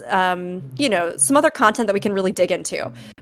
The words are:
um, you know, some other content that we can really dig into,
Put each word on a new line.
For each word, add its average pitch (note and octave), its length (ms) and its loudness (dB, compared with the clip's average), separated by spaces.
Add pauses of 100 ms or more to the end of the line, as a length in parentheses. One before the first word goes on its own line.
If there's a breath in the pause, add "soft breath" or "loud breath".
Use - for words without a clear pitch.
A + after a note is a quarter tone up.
um, F3+ 560 0 (140)
you D4 100 2
know, F3 300 0
some - 180 2
other D4+ 140 4
content A3 380 2
that G3+ 60 2
we G3+ 60 0
can G#3 140 0
really F#3+ 180 0
dig F3 180 2
into, E3 400 -4 (320 loud breath)